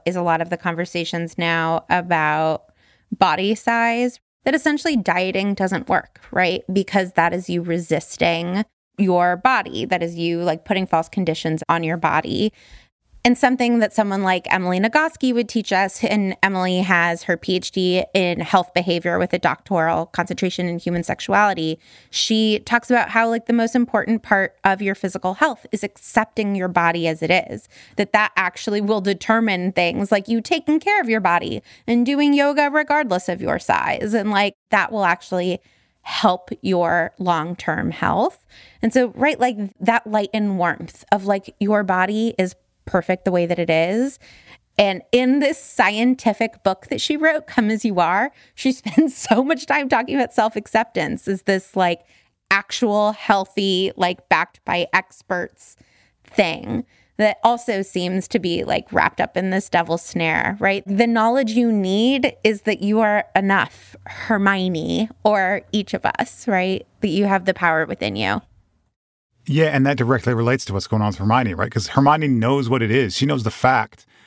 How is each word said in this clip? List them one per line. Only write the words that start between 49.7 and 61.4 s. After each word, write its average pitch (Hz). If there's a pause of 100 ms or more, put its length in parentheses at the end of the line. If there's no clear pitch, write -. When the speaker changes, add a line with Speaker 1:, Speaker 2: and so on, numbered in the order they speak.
Speaker 1:
talking 254
about 269
self-acceptance 214
as 190
this, 190
like, 175 (480)
actual 208
healthy, 196
like, 180
backed -
by 175
experts - (480)
thing 196 (320)
that 208
also 233
seems 185
to -
be, 175
like, -
wrapped -
up -
in 185
this 190
devil's 170
snare, 165
right? 196
The 202
knowledge 233